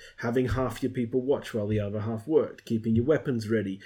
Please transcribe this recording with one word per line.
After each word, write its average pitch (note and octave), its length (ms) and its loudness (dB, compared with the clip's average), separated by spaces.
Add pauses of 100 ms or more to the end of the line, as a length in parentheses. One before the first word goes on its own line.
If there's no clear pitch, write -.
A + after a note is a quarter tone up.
(180)
having B2 320 0
half B2+ 320 -2
your B2+ 100 0
people B2 280 0
watch C3+ 320 -2
while G#2 140 -2
the G#2+ 140 2
other G2+ 200 -2
half A2 260 -4
worked, D3 380 0
keeping A2+ 320 0
your A#2+ 80 4
weapons C3 440 2
ready, G2+ 380 0